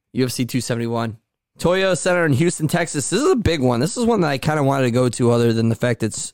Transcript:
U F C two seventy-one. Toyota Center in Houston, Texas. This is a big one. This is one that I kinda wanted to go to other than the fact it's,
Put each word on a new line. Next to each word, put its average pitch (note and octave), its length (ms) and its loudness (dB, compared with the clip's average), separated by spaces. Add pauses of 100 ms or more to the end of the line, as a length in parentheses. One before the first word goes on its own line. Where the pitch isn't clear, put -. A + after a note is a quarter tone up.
(140)
U B2+ 120 0
F B2 60 -4
C B2+ 140 -4
two A#2 160 -4
seventy-one. A#2 560 -4 (420)
Toyota F#3 380 2
Center F3+ 280 0
in D3 80 2
Houston, D#3 340 0
Texas. E3 420 -2
This G3+ 120 0
is F#4 100 2
a F#4+ 40 4
big E3 260 0
one. B2 180 2
This D3+ 180 -2
is A#3+ 80 -2
one A3 160 2
that D#3+ 80 2
I C#3 80 -2
kinda D3+ 260 0
wanted C3+ 220 2
to A#2+ 60 0
go B2 180 2
to A#2 220 2
other A#2 220 4
than A2+ 160 2
the A2+ 60 0
fact B2 280 -2
it's, - 300 -6